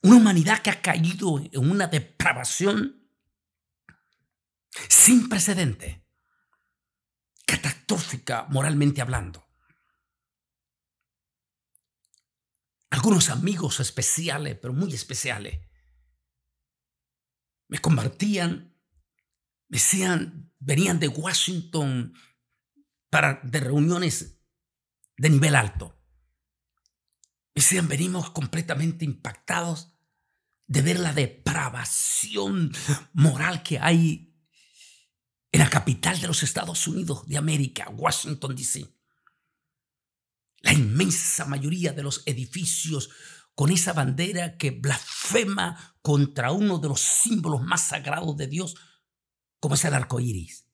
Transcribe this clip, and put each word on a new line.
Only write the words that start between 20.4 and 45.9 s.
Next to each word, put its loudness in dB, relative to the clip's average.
venían 0
de 0
Washington -4
para, 0
de -4
reuniones 0
de 2
nivel 4
alto. -2
Me 0
decían, 4
"Venimos -4
completamente -4
impactados -6
de 0
ver 2
la -2
depravación -2
moral 0
que -4
hay 0
en 4
la 6
capital 0
de -4
los -2
Estados -4
Unidos -6
de -6
América, -2
Washington, -4
D -10
C. -6
La 2
inmensa 2
mayoría -4
de -8
los -8
edificios -6
con 2
esa 2
bandera -4
que -2
blasfema -4